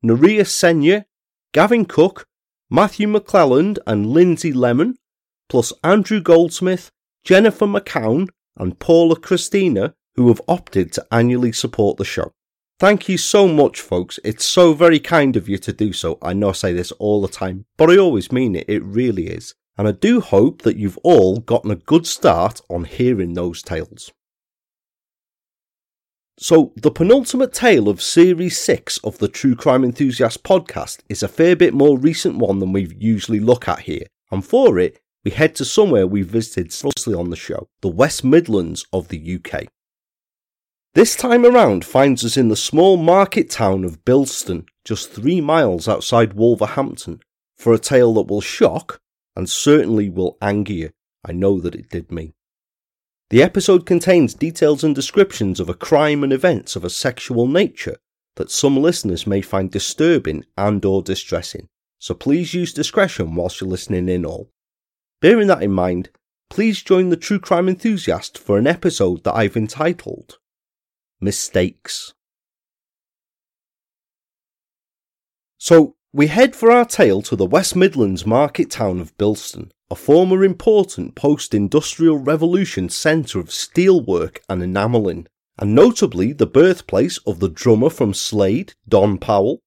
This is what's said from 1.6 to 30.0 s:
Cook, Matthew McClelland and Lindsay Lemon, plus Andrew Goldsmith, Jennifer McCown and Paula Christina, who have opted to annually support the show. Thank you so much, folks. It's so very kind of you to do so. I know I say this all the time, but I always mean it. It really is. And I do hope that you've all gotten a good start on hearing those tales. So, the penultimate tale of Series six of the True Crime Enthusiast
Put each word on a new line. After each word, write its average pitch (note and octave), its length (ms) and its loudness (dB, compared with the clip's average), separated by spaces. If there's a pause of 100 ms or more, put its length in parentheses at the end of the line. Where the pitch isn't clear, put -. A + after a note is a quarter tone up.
Cook, - 400 0 (460)
Matthew G3+ 360 0
McClelland F#3+ 760 2
and G#2+ 220 -2
Lindsay E3 440 2
Lemon, B2+ 440 0 (540)
plus - 240 -2 (100)
Andrew G3+ 380 0
Goldsmith, F3 680 2 (340)
Jennifer G#3 440 4
McCown F3 600 -2 (280)
and F#2 220 -6
Paula E3 400 4
Christina, F3 760 -2 (220)
who B2 140 4
have A2+ 180 2
opted F#2+ 460 -2
to - 180 -8
annually A#2+ 400 0
support - 460 -2
the G2+ 60 -6
show. - 280 -8 (480)
Thank G3+ 280 2
you F#3 100 -2
so G3+ 300 2
much, D3+ 320 2
folks. - 460 -6
It's G#2+ 180 -6
so F3 300 4
very D#3+ 260 4
kind C#3 380 0
of F2+ 100 -4
you G2 120 -4
to - 120 -8
do G2+ 220 -4
so. E2 280 -6
I F2 120 -6
know G2+ 160 0
I F#2+ 40 -2
say F2+ 200 -4
this F2 200 -6
all G#2 280 -2
the F#2+ 80 -4
time, F#2+ 360 -10 (120)
but D#3+ 120 4
I F3+ 80 6
always D#3+ 340 2
mean B2+ 240 -2
it. - 120 -8
It G2+ 160 -4
really G2 440 -4
is. - 260 -14 (240)
And G2 100 -2
I G2+ 40 2
do A3 280 0
hope - 440 2
that A2 120 0
you've G2+ 220 -6
all G#2+ 400 4
gotten A#2 340 -4
a F#2+ 60 -4
good E3 280 0
start F#2+ 540 0 (100)
on E2+ 140 -6
hearing F#2+ 520 -2
those F2 260 -6
tales. - 500 -12 (2250)
So, D#3+ 360 2
the C3+ 160 0
penultimate B3+ 640 2
tale F#3+ 340 2
of G3+ 140 -2
Series F3 560 0
six - 400 -4
of - 220 -10
the G2+ 100 -2
True B2+ 260 -2
Crime C3 300 2
Enthusiast B2 580 -2